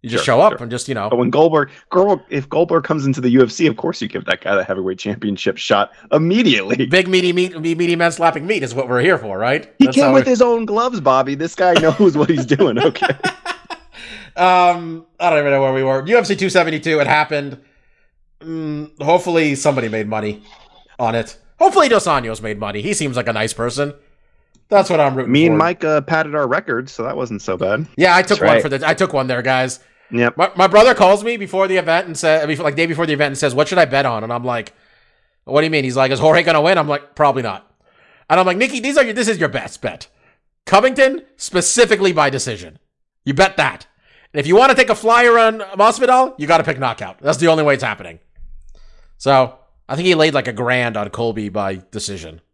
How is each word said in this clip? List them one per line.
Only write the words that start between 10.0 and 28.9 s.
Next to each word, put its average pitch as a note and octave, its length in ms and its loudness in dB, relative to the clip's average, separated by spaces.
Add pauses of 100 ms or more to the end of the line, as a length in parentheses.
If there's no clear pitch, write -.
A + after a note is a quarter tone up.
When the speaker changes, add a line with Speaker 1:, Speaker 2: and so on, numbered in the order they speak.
Speaker 1:
how C4+ 80 4
Speaker 2:
with C4 120 6
Speaker 1:
it C4 40 0
Speaker 2:
his A#3 120 2
own A#3 220 2
gloves, A3 360 -2
Bobby. C3+ 340 2
This D#3 200 -8
guy F3+ 200 2
knows D#3+ 420 2
what D3 140 0
he's C3+ 160 0
doing, C#3+ 320 2
Speaker 1:
<laughs> - 60 0
Speaker 2:
okay? - 320 -2 (1200)
Speaker 1:
Um, F3 680 2 (120)
I F3 120 0
don't D#3 100 4
even C#3+ 100 0
know C#3 120 2
where C3+ 100 0
we C3+ 100 0
were. C3+ 240 -2
U A3+ 120 4
F G#3 80 0
C G3+ 100 -2
two F#3+ 140 -2
seventy-two, D#3+ 500 0
it C#3 60 2
happened. C#3+ 520 -2 (840)
Mm, D#3 640 -10
hopefully E3 520 0
somebody C3 340 -2
made G#2+ 200 -4
money G#2+ 340 -6 (560)
on A2+ 160 -2
it. A2+ 240 -6 (200)
Hopefully E4 300 4
Dos G#3+ 180 2
Anjos A#2 360 -4
made G#2+ 160 -8
money. G#2 240 -8
He G3+ 100 -4
seems C#3 240 -4
like A#2+ 120 -4
a A2+ 40 -4
nice A2 220 -4
person. C3+ 400 -6 (760)
That's G3 220 4
what E3 100 2
I'm C#3 140 2
rooting B2 180 -2
Speaker 2:
Me D3+ 140 4
Speaker 1:
for. E3 60 4
Speaker 2:
and D#3 60 2
Mike, E3+ 260 0
uh, D#3 180 2
padded D#3 320 -2
our D3 120 -2
records, B2 460 -4
so A#2 120 -8
that C3+ 120 -6
wasn't A2+ 240 -8
so F#2+ 160 -6
bad. G#2 300 -2 (100)
Speaker 1:
Yeah, F3 180 4
I F#3 80 6
took F3+ 60 -4
Speaker 3:
That's G3+ 120 0
Speaker 1:
one G3+ 100 2
Speaker 3:
right. - 120 4
Speaker 1:
for D#3 60 -2
the, C3+ 180 -4
I E3 80 2